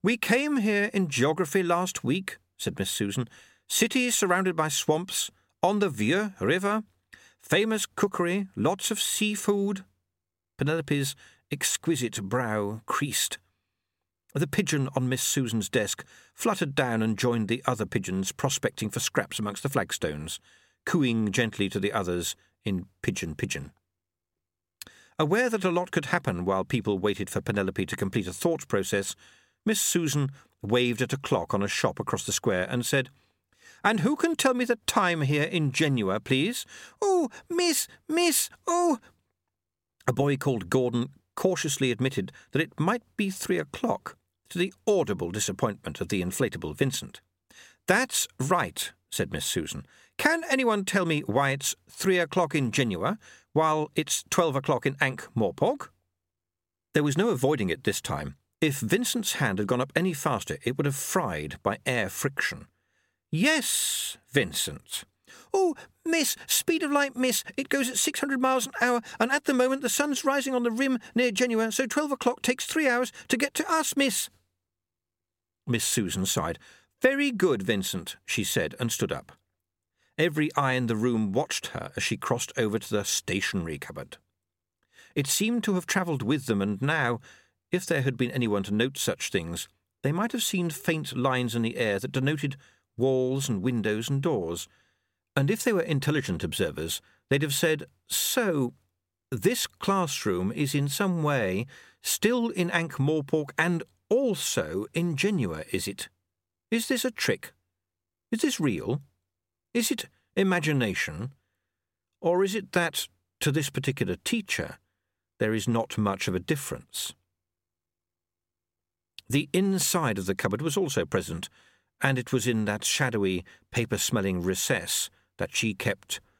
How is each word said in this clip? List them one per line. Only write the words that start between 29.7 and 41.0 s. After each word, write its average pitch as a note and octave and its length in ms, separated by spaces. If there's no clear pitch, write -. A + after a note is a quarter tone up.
Susan C#3+ 500
waved A#2+ 400
at A#2 100
a C#3 60
clock G2+ 340
on G2+ 100
a G2+ 60
shop - 320
across - 240
the G2 80
square F#2 380
and A#2+ 160
said, C3+ 240
"And G#3 160
who C4+ 160
can E4 180
tell C4 200
me B3 100
the A#3 220
time F3 360
here D3 220
in D#3 280
Genua, A2 480
please?" C#3+ 440
"Oh, F#4 260
miss, F4 360
miss, E4+ 400
oh!" E4+ 320
A C3 60
boy C#3 240
called A#2 340
Gordon B2 420